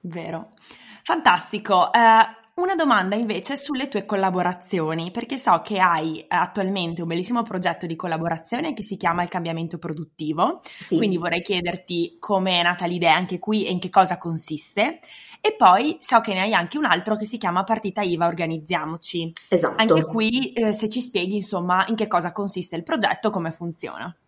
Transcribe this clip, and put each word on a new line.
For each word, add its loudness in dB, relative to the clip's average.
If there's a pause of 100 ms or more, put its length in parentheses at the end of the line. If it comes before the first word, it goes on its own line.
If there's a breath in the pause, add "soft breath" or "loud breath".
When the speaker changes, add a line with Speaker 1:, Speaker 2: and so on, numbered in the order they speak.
Speaker 1:
Vero. -10 (540 loud breath)
Fantastico. 2
Eh, 6 (560)
una 0
domanda 2
invece -2
sulle -4
tue -4
collaborazioni, -2
perché -8
so 4
che -4
hai, 2
eh, -18
attualmente -2
un -4
bellissimo -2
progetto -4
di -6
collaborazione -4
che -10
si -6
chiama 0
Il -4
Cambiamento -6
Produttivo, -4
Speaker 2:
Sì. -4
Speaker 1:
quindi 2
vorrei -2
chiederti -4
come 0
è 2
nata 0
l'idea 4
anche -2
qui 0
e -2
in -2
che -6
cosa 4
consiste. -4 (420 loud breath)
E 0
poi 6
so 4
che -2
ne 0
hai 0
anche 0
un -2
altro 2
che -6
si -6
chiama 0
Partita -2
iva, 0
Organizziamoci. -4 (160 loud breath)
Speaker 2:
Esatto. 2
Speaker 1:
Anche 6
qui, 0
eh, 0
se -2
ci -2
spieghi, -2
insomma, 0
in -2
che -2
cosa 0
consiste -4
il -6
progetto, 0
come -4
funziona. -10 (140)